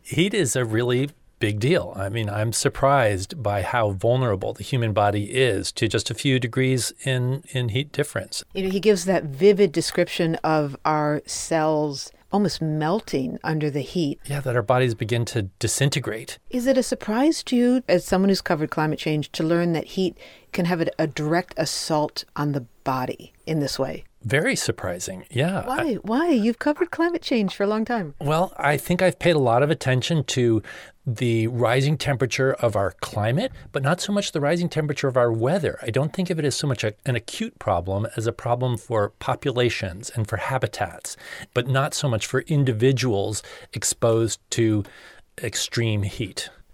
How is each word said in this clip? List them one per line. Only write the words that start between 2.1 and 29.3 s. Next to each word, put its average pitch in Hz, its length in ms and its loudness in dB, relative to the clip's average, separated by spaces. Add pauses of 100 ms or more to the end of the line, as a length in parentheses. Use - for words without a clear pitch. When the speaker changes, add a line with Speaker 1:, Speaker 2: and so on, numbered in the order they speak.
Speaker 1:
I'm 107 220 -2
surprised 131 880 2
by 104 200 0
how 113 280 0
vulnerable 110 640 0
the - 100 -12
human 117 300 -2
body 104 320 2 (100)
is 113 380 2
to - 160 0
just 107 200 0
a 120 60 -4
few 131 240 2
degrees 127 540 0 (120)
in, 131 460 -2
in 123 200 -2
heat 135 200 -2
difference. - 540 -4 (100)
Speaker 2:
You 190 80 -4
know, 190 80 -2
he 196 80 0
gives 185 280 4
that 185 180 2
vivid 180 480 4
description 170 640 0
of 151 480 0
our 151 420 2
cells 156 840 -2 (180)
almost 196 320 0
melting 156 800 -2
under 151 280 0
the 143 100 -2
heat. 143 440 -2
Speaker 1:
Yeah, 139 160 -6
that 127 140 -2
our 120 80 2
bodies 127 320 4
begin 117 320 0
to - 160 -2 (160)
disintegrate. 117 800 -2 (100)
Speaker 2:
Is 247 200 -2
it 262 100 6
a 254 40 2
surprise 254 640 0
to - 120 0
you, 247 320 4
as 180 160 4
someone 190 240 4
who's 190 120 4
covered 151 300 -2
climate 156 300 -2
change, 151 320 -2
to - 100 -4
learn 170 300 2
that 156 140 -2
heat 185 300 -2 (360)
can 180 140 0
have 170 140 0
a, 160 60 2 (100)
a 160 120 0
direct 156 480 -2
assault - 680 -2 (120)
on 147 160 0
the 135 140 -4 (180)
body 131 480 -4 (140)
in 160 120 0
this 143 220 -2
way? 151 240 -4 (180)
Speaker 1:
Very 180 320 0
surprising, 101 800 -6
yeah. 165 340 -2
Speaker 2:
Why? 262 100 -4
Speaker 1:
I 302 180 -2
Speaker 2:
Why? 240 340 0
You've 233 320 2
covered 302 320 -2
climate 339 300 0
change 214 340 0
for 202 80 0
a - 20 2
long 214 180 0
time. 208 360 -4
Speaker 1:
Well, 160 360 0
I 147 200 2
think 180 260 0
I've 180 160 4
paid 170 160 4